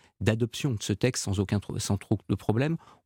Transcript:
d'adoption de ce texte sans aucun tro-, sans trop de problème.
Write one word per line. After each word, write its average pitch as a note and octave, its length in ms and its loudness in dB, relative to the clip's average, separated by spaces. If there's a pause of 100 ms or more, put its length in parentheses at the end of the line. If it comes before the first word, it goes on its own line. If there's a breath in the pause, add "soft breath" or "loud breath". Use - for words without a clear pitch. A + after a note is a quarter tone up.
(200 loud breath)
d'adoption A2+ 540 0
de G2+ 80 -6
ce - 100 -2
texte - 320 0
sans G2 160 0
aucun G2+ 180 2
tro-, - 220 -6
sans G2+ 160 0
trop - 220 -2 (100)
de A2 80 2
problème. C#3 400 0 (300 loud breath)